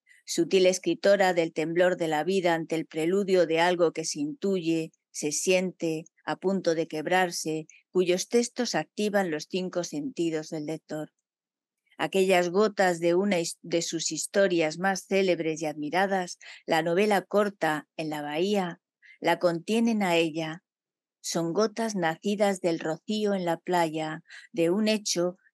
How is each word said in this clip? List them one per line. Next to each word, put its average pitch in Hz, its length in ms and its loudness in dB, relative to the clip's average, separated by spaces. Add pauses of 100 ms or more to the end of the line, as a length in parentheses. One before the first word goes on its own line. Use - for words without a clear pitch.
(300)
Sutil 180 360 2
escritora 185 640 2
del 165 220 0
temblor 170 420 2
de 175 100 -2
la 151 160 0
vida 175 300 2
ante 165 220 -2
el 165 100 -2
preludio 180 600 2
de 160 140 2
algo 175 320 4
que 156 120 -6
se - 160 -6
intuye, 160 720 -2 (180)
se 151 220 -6
siente, 175 720 -2 (220)
a 156 100 -4
punto 175 380 0
de 160 120 -2
quebrarse, 160 800 -2 (240)
cuyos 185 380 0
textos 240 460 -2
activan 196 560 -2
los 156 180 -6
cinco 180 360 -4
sentidos 156 640 -4
del 151 160 -6
lector. 156 460 -8 (840)
Aquellas 180 540 2
gotas 190 500 2
de 170 140 2
una 185 260 2
his-, 170 220 -6
de 170 180 -2
sus 165 320 -4
historias 165 640 0
más 190 280 -2
célebres 165 560 0
y - 20 -4
admiradas, 175 720 -2 (280)
la 165 160 2
novela 185 400 2
corta 190 760 0
En 156 140 -6
la 151 100 -6
bahía, 175 640 -2 (380)
la 170 180 2
contienen 214 640 0
a 175 140 2
ella. 160 460 -2 (600)
Son 170 320 -2
gotas 214 420 0
nacidas 196 640 0
del 165 200 -2
rocío 202 520 -4
en 185 140 -2
la 165 100 0
playa, 160 640 -2 (320)
de 165 160 2
un 214 200 2
hecho 180 500 -2 (160)